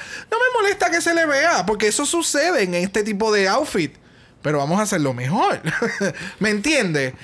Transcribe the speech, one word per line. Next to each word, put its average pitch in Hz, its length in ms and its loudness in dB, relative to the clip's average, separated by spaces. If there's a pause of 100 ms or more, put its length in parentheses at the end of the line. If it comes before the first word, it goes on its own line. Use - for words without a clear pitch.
(300)
no 440 80 -2
me 494 240 2
molesta 392 300 2
que 330 100 0
se 339 140 2
le 330 100 4
vea, 285 400 2
porque 214 220 0
eso 247 180 0
sucede 311 580 0
en 180 120 -2
este 190 260 0
tipo 214 300 0
de 202 160 4
outfit. 214 460 0 (500)
Pero 147 160 0
vamos 156 200 0
a 214 40 0
hacerlo 165 320 0
mejor. 170 440 0 (400)
<laughs> - 400 -6
¿Me 214 120 0
entiendes? 202 720 0